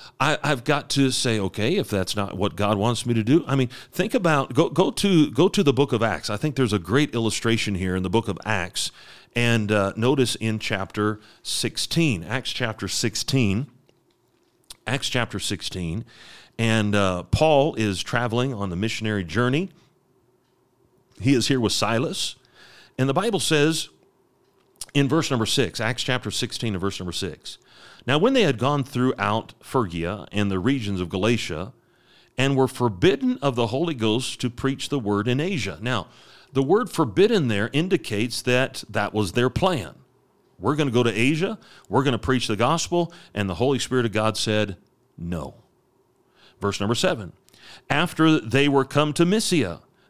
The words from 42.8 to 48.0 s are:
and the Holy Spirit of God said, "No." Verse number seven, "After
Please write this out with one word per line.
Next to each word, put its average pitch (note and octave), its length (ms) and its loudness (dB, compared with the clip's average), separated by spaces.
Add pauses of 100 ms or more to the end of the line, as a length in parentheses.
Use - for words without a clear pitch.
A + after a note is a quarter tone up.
and G2+ 160 -2
the F2+ 60 -4
Holy B2+ 240 0
Spirit B2+ 260 0
of G2+ 60 -4
God G#2+ 240 0
said, G#2+ 400 0 (420)
"No." E2 360 -8 (1040)
Verse G2+ 220 -2
number A2 140 0
seven, A#2+ 360 -2 (580)
"After D#3 520 4